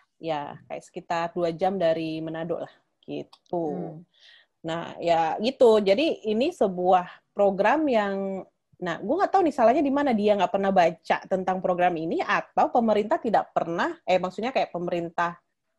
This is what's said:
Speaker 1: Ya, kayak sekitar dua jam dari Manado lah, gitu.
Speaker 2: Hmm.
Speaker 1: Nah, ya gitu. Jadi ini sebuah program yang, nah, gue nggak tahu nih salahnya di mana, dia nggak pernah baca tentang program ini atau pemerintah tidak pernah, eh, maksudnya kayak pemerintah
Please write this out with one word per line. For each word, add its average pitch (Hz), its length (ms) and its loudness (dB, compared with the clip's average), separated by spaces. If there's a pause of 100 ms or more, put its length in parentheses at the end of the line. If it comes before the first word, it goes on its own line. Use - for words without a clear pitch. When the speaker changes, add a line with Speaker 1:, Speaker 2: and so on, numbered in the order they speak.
(180)
Speaker 1:
Ya, 151 480 -8
kayak - 160 -12
sekitar 170 560 -6
dua 170 160 -2
jam 190 240 -2
dari 160 480 -2
Manado 160 320 -6
lah, - 160 -12 (320)
gitu. 147 640 -8
Speaker 2:
Hmm. 165 320 -8 (640)
Speaker 1:
Nah, 165 320 -8
ya 165 400 2
gitu. 226 400 4
Jadi 214 480 0
ini 220 240 0
sebuah 180 560 2 (320)
program 202 480 2
yang, 196 560 -2 (400)
nah, 175 160 -6
gue 208 160 -4
nggak 381 160 0
tahu 381 160 2
nih 285 80 0
salahnya 262 320 4
di 269 80 0
mana, 277 240 2
dia 208 160 4
nggak 190 160 0
pernah 196 240 0
baca 170 480 2
tentang 185 400 -4
program 180 320 2
ini 165 320 -4
atau 208 480 0
pemerintah 220 480 0
tidak 190 320 0
pernah, 180 400 -2 (160)
eh, 185 80 4
maksudnya 185 320 -4
kayak 208 240 -2
pemerintah 170 640 -4 (420)